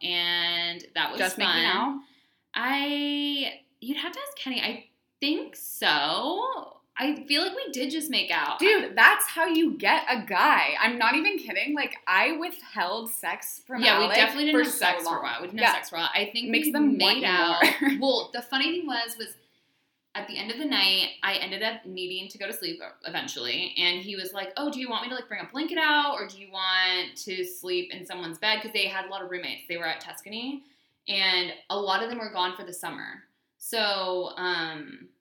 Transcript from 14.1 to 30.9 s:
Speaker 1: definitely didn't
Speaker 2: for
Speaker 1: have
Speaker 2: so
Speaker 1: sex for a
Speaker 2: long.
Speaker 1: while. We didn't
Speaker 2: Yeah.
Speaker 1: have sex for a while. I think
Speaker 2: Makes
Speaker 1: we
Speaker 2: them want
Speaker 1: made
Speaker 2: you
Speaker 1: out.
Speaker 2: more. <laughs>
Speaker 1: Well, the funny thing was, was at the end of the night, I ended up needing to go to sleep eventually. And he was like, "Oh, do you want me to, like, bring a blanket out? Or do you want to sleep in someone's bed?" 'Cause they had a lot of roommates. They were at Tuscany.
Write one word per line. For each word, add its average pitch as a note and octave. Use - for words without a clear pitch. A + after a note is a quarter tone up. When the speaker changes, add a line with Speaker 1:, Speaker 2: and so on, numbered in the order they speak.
Speaker 1:
definitely C4+
didn't D4+
Speaker 2:
for D4
Speaker 1:
have -
Speaker 2:
so -
Speaker 1:
sex F3
for E3+
a D#3+
Speaker 2:
long. D3+
Speaker 1:
while. B2
We F3
didn't G#3
Speaker 2:
Yeah. A#3
Speaker 1:
have E3+
sex -
for E3+
a E3
while. E3
I G#3
think A#3
Speaker 2:
Makes D4+
Speaker 1:
we D4+
Speaker 2:
them D4
want -
Speaker 1:
made G3+
Speaker 2:
you A3+
Speaker 1:
out. F3
Speaker 2:
more. C#4
<laughs> G3
Speaker 1:
Well, B3+
the A#3+
funny C4+
thing E4
was, A#3
was A3
at G#3
the -
end A3+
of A3+
the D4+
night, F#3+
I G3
ended G3
up A3
needing F#3
to G#3
go G3
to A3
sleep E3+
eventually. C#3
And F3
he G3
was F#3+
like, F#3+
"Oh, D4
do B3+
you B3
want A3+
me B3
to, B3+
like, A#3+
bring G3+
a E3+
blanket D#4+
out? D4
Or G3+
do G3
you G3
want F#3
to F#3
sleep F3+
in F3+
someone's F3
bed?" G#3+
'Cause A3
they G3
had F#3+
a -
lot G3
of F3+
roommates. F3
They E3+
were E3+
at -
Tuscany. A#3